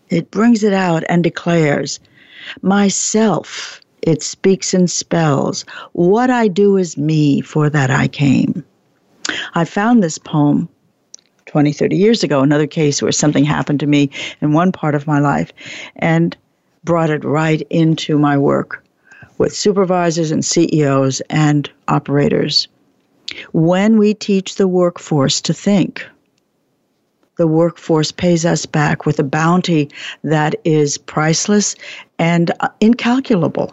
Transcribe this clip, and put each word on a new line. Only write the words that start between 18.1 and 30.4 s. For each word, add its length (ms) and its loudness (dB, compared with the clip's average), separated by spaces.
my 200 2
work 460 -2
with 180 -2
supervisors 760 0
and 120 -2
C 280 0
E 140 2
Os 440 0
and 400 0
operators. 800 0
When 460 4
we 160 4
teach 420 -2
the 120 2
workforce 720 0
to 120 -2
think, 520 -2
the 100 2
workforce 640 0
pays 320 0
us 220 0
back 400 -2
with 140 -2
a 40 2
bounty 680 0
that 320 0